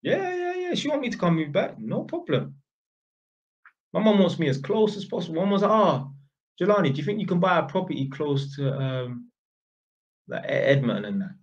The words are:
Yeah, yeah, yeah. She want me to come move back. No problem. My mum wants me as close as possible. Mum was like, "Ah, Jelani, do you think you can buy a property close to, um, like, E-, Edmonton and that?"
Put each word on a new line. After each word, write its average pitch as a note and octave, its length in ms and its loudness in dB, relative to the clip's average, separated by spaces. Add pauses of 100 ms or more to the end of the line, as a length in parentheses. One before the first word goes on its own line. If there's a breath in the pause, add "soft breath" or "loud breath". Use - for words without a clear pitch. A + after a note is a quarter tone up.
Yeah, F4+ 320 0
yeah, F4+ 200 -4
yeah. F4+ 180 -4
She - 140 -4
want D4 140 -2
me A#3+ 80 -4
to - 80 -8
come E3+ 180 2
move D#3 160 -2
back. - 260 -2
No E3+ 260 -6
problem. E4 520 -4 (1400)
My F#3 80 0
mum G#3 180 6
wants F3 200 4
me D#3+ 80 2
as C3 100 2
close G#3+ 400 2
as - 80 -8
possible. E3+ 360 -4
Mum G3+ 100 0
was G3 100 4
like, G3+ 80 2
"Ah, F#3 380 4 (520)
Jelani, F#3 320 4
do C#3 60 0
you D3 60 -4
think G#3 160 -2
you F3 80 -2
can F3 120 2
buy F3+ 200 4
a C#3 80 -2
property C#3+ 420 -2
close C#3 460 -2
to, C#3 180 -2
um, C3 560 -6 (1000)
like, - 180 -6
E-, - 20 -8
Edmonton A#2 580 2
and G2 160 -4
that?" F#2+ 220 -8